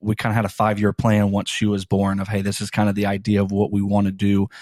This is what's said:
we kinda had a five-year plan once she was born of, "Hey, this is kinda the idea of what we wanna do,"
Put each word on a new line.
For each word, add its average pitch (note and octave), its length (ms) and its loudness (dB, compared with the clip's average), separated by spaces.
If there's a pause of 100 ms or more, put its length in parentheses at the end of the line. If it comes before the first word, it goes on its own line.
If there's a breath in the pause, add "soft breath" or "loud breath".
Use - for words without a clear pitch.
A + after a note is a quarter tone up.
we G#2+ 140 -2
kinda A2+ 180 -2
had A2+ 120 2
a G2 40 -2
five-year G#2 440 0
plan G#2 400 2
once G2 180 -2
she - 160 -2
was G2+ 180 0
born G2 360 0
of, F#2+ 80 -6
"Hey, G#2 120 -2
this G2+ 200 -4
is G2+ 100 -6
kinda G#2 220 0
the G2+ 140 -2
idea G2+ 360 0
of F#2+ 80 0
what G2+ 220 0
we G2+ 100 0
wanna G2+ 300 0
do," G2 360 0 (140)